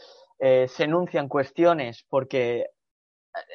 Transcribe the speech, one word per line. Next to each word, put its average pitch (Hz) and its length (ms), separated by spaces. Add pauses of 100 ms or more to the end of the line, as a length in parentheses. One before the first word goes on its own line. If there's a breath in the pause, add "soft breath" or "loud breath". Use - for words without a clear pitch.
(380 loud breath)
eh, 131 300
se - 160
enuncian 160 460
cuestiones, 143 800
porque 123 580 (880)